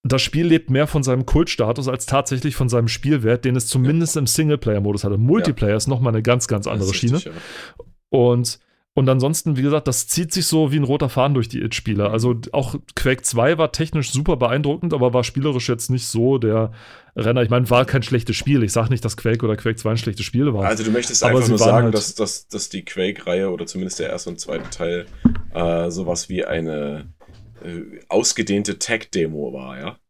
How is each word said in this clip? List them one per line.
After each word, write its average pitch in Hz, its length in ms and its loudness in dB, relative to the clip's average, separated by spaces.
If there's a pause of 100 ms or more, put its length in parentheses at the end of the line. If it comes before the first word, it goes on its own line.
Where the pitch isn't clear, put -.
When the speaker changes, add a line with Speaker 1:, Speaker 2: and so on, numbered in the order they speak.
Speaker 1:
das 127 200 0
Spiel 165 240 0
lebt 160 240 2
mehr 139 160 4
von 147 160 0
seinem 127 240 0
Kultstatus 131 600 0
als 127 200 -4
tatsächlich 139 500 0
von 127 140 0
seinem 117 180 2
Spielwert, 120 560 0
den 127 100 2
es 123 120 0
zumindest 151 480 2
Speaker 2:
Ja. 156 60 0
Speaker 1:
im 127 60 0
Singleplayer-Modus 104 800 0
hatte. 101 140 0
Multiplayer 127 540 2
Speaker 2:
Ja. 107 40 2
Speaker 1:
ist 104 120 -2
nochmal 123 260 0
eine 110 80 0
ganz, 120 260 2
ganz 104 160 -2
Speaker 2:
Das 107 80 -4
Speaker 1:
andere 95 160 0
Speaker 2:
ist - 140 -2
richtig, 131 220 2
Speaker 1:
Schiene. - 100 -12
Speaker 2:
ja. 82 60 -12 (680)
Speaker 1:
Und, 123 520 2 (340)
und 135 160 4
ansonsten, 135 480 2
wie 131 40 0
gesagt, 147 260 0
das - 200 -2
zieht 165 240 -2
sich 175 140 -2
so 156 260 2
wie 156 60 2
ein 143 60 2
roter 135 260 0
Faden 139 240 2
durch 113 160 0
die 127 100 -6
It-Spiele. 104 480 -2
Speaker 2:
Mhm. 107 60 0
Speaker 1:
Also 120 200 2 (180)
auch 131 240 -2 (200)
Quake 131 280 0
zwei 131 340 2
war 156 140 2
technisch 156 380 -2
super 147 280 0
beeindruckend, 147 560 0
aber 123 180 2
war 123 100 2
spielerisch 135 460 -2
jetzt 120 220 -4
nicht 127 160 -2
so 123 320 2
der 110 340 0 (420)
Renner. 120 280 2
Ich 110 80 0
meine, 123 180 2
war 123 160 4
kein 127 180 0
schlechtes 113 340 -2
Spiel. 139 260 2
Ich 98 100 0
sag 110 160 2
nicht, 123 160 0
dass - 140 -4
Quake 117 260 0
oder 107 120 0
Quake 113 200 -2
zwei 110 140 -2
ein 113 80 0
schlechtes 101 260 -4
Spiel 131 300 2
war. 98 100 0
Speaker 2:
Also 107 180 0
du 107 100 0
möchtest - 300 0
Speaker 1:
Aber 120 100 2
Speaker 2:
einfach 123 120 4
Speaker 1:
sie 117 60 4
Speaker 2:
nur 107 100 2
Speaker 1:
waren 113 80 6
Speaker 2:
sagen, 117 160 6
Speaker 1:
halt 110 100 2
Speaker 2:
dass, - 200 -2
dass, - 340 -4
dass - 220 -8
die 95 160 -10
Quake-Reihe 95 640 -2
oder 85 160 -6
zumindest 92 320 -8
der 80 100 -4
erste - 220 -8
und 85 100 -12
zweite - 300 -8
Teil, 85 340 -4 (480)
äh, 85 380 -2
sowas 87 400 -6
wie 92 160 -4
eine, 76 680 -6 (500)
äh, 87 460 -14
ausgedehnte 101 680 0
Tech-Demo 78 760 -4
war, 65 260 -14
ja? 90 180 -12 (140)